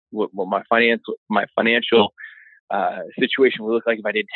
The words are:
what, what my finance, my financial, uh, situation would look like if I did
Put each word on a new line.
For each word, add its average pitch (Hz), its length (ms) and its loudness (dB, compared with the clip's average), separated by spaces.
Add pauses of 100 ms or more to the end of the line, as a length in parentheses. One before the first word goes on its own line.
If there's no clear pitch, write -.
(100)
what, 104 220 -4
what 95 160 -6
my 98 200 -2
finance, 117 340 4 (280)
my 104 240 0
financial, 113 580 2 (580)
uh, 92 320 -4 (180)
situation 127 440 2
would 110 80 -2
look 117 140 -2
like 113 140 0
if 104 60 -6
I 107 40 -2
did 104 260 -4